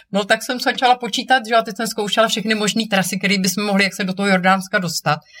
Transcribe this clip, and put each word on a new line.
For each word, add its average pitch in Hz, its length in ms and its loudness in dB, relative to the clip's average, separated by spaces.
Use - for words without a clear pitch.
No 202 140 0
tak 220 180 0
jsem 247 160 -6
začala 247 360 2
počítat, 247 540 0
že, 240 60 2
a 226 60 4
teď 220 160 -4
jsem 226 100 -4
zkoušela 220 400 0
všechny 220 280 -2
možný 214 320 0
trasy, 190 320 0
které 196 180 0
bychom 190 280 -2
mohli, 196 180 2
jak 190 100 0
se 214 100 -6
do 185 100 -2
toho 202 140 -2
Jordánska 185 520 2
dostat. 160 400 -2